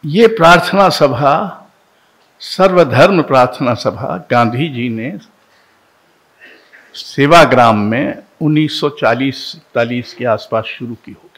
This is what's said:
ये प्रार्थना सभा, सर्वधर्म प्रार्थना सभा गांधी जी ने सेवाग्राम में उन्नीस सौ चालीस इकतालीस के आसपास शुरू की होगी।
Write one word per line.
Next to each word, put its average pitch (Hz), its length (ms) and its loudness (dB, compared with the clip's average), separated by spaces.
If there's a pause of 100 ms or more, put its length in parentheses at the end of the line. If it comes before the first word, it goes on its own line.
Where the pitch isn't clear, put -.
ये 196 200 4
प्रार्थना 175 600 4
सभा, 147 760 -2 (720)
सर्वधर्म 175 840 2
प्रार्थना 123 520 0
सभा 90 560 -8
गांधी 120 380 0
जी 123 200 -8
ने 120 300 -10 (1800)
सेवाग्राम 131 840 4
में 110 440 -4 (200)
उन्नीस 151 380 -2
सौ 151 80 -2
चालीस 131 680 -4
इकतालीस 120 580 -6
के 123 100 -12
आसपास 110 400 -4
शुरू 120 300 -14
की - 180 -20
होगी। - 140 -20 (120)